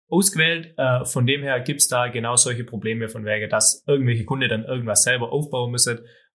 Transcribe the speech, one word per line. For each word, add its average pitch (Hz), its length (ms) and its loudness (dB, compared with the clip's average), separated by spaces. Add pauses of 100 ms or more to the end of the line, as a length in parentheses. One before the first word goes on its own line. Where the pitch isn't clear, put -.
ausgewählt. 165 680 2
Äh, 127 260 2
von 127 220 0
dem 139 160 2
her 135 180 -2
gibt's 143 280 0
da 123 200 2
genau 120 280 -2
solche 120 280 0
Probleme 113 440 -6
von 110 160 -10
wegen, 107 260 -2
dass - 380 2
irgendwelche 123 360 2
Kunde 131 240 -2
dann 113 160 -2
irgendwas 120 380 0
selber 123 300 0
aufbauen 135 400 -2
müssen 120 340 -2 (300)